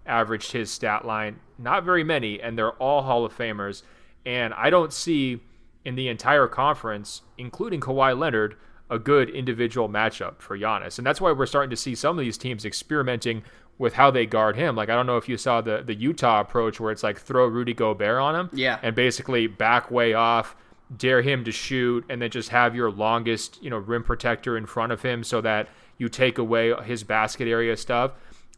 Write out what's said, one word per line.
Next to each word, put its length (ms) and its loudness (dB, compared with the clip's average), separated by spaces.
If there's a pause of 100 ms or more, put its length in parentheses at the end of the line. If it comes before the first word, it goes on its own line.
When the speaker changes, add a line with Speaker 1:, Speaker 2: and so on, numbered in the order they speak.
Speaker 1:
averaged 460 0
his 180 -4
stat 340 -2
line? 340 -6 (200)
Not 260 -2
very 200 2
many, 360 -2
and 180 -8
they're 160 2
all 280 2
Hall 220 2
of 120 -6
Famers. 460 -6 (440)
And 280 -4
I 160 0
don't 220 4
see 480 -2 (440)
in 120 -8
the 120 -4
entire 380 2
conference, 760 -2 (160)
including 440 -6
Kawhi 380 2
Leonard, 360 0 (340)
a 100 -2
good 300 4
individual 600 -2
matchup 520 -2
for 160 -10
Giannis. 400 -4
And 100 -6
that's 140 2
why 120 4
we're 120 0
starting 260 0
to 60 -6
see 180 -6
some 240 -2
of 60 -2
these 140 -6
teams 260 -8
experimenting 800 -2 (340)
with 180 0
how 160 8
they 140 4
guard 320 2
him. 200 0
Like, 120 -2
I 60 2
don't 120 2
know 120 2
if 100 -6
you 80 -4
saw 240 0
the, 240 -2
the 100 -4
Utah 460 2
approach 400 -2
where 100 -2
it's 120 -6
like, 180 -2
throw 260 4
Rudy 280 0
Gobert 440 0
on 160 0
him 200 -4
Speaker 2:
Yeah. 280 0
Speaker 1:
and 140 -2
basically 500 2
back 440 2
way 240 4
off, 420 2 (400)
dare 240 4
him 240 0
to 80 -4
shoot, 560 -2
and 140 -6
then 80 -4
just 180 -6
have 260 4
your 160 0
longest, 720 0
you 60 -12
know, 100 -6
rim 260 -4
protector 520 0
in 80 -6
front 280 -2
of 100 -6
him 200 -2
so 200 -2
that 260 0 (300)
you 100 -2
take 300 0
away 340 2 (120)
his 200 -6
basket 420 0
area 300 0
stuff. 360 0 (460)